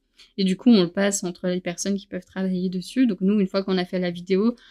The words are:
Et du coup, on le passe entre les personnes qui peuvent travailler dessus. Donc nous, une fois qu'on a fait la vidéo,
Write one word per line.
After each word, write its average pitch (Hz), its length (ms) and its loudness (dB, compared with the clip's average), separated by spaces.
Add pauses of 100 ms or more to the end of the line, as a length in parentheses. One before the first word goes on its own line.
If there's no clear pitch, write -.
(380)
Et 202 60 0
du 185 140 0
coup, - 120 4
on 208 140 8
le 170 60 0
passe 196 340 -2
entre 180 240 -6
les 180 140 -2
personnes 196 360 -4
qui 196 100 -12
peuvent 185 180 -10
travailler 185 440 -4
dessus. 190 380 -2
Donc 190 140 -2
nous, 208 180 2
une 190 80 2
fois 196 160 -4
qu'on 190 140 0
a 180 80 -2
fait 185 140 -6
la 180 120 -2
vidéo, 190 440 0 (160)